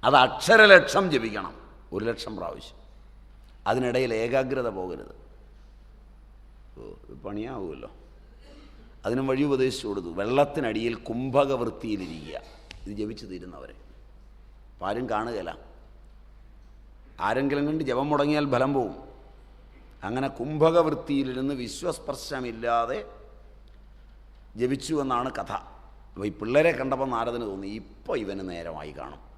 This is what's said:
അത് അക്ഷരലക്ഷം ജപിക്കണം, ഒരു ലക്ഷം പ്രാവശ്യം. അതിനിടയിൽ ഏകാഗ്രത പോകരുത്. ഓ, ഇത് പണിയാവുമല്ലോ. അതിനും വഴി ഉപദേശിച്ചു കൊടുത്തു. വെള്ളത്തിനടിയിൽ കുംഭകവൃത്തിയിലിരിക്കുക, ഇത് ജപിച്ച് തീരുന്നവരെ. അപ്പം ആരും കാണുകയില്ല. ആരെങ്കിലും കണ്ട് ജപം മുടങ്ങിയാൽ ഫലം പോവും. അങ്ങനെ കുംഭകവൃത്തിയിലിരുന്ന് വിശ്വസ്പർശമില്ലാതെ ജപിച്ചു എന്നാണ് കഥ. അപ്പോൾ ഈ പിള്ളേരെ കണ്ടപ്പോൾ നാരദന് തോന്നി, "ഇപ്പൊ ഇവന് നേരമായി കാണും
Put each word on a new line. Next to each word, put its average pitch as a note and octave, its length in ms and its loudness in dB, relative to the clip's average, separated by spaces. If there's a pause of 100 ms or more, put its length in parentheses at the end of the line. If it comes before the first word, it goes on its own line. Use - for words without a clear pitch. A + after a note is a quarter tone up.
അത് C3+ 120 6
അക്ഷരലക്ഷം F#3+ 920 8
ജപിക്കണം, A2 440 -2 (380)
ഒരു G2+ 120 -4
ലക്ഷം A2+ 320 -4
പ്രാവശ്യം. - 480 -12 (800)
അതിനിടയിൽ B2 480 2
ഏകാഗ്രത B2 540 0
പോകരുത്. F#2 460 -8 (1600)
ഓ, A#1 40 -16 (260)
ഇത് C#2 140 -18
പണിയാവുമല്ലോ. G2 680 -8 (1160)
അതിനും B2+ 200 0
വഴി C3 160 2
ഉപദേശിച്ചു C3 440 2
കൊടുത്തു. G2 220 -4
വെള്ളത്തിനടിയിൽ A#2 840 0
കുംഭകവൃത്തിയിലിരിക്കുക, A2+ 1500 -2 (460)
ഇത് G2+ 100 -10
ജപിച്ച് G#2+ 300 -8
തീരുന്നവരെ. F2+ 480 -14 (1000)
അപ്പം F2+ 140 -6
ആരും A2 220 -2
കാണുകയില്ല. G#2+ 640 -4 (1500)
ആരെങ്കിലും C#3 460 0
കണ്ട് D#3 180 -2
ജപം C3 240 0
മുടങ്ങിയാൽ D3 420 2
ഫലം C3 240 2
പോവും. A2+ 220 0 (1080)
അങ്ങനെ C3 240 -2
കുംഭകവൃത്തിയിലിരുന്ന് C#3+ 1300 2
വിശ്വസ്പർശമില്ലാതെ B2+ 1600 -4 (1500)
ജപിച്ചു C3 380 -2
എന്നാണ് C3 360 0
കഥ. - 100 -8
അപ്പോൾ - 840 -10
ഈ - 20 0
പിള്ളേരെ C3+ 440 2
കണ്ടപ്പോൾ C3+ 360 -2
നാരദന് A#2+ 340 -2
തോന്നി, G2 240 -8
"ഇപ്പൊ - 500 -8
ഇവന് F#2+ 340 -6
നേരമായി E2 400 -10
കാണും C#2+ 280 -14 (200)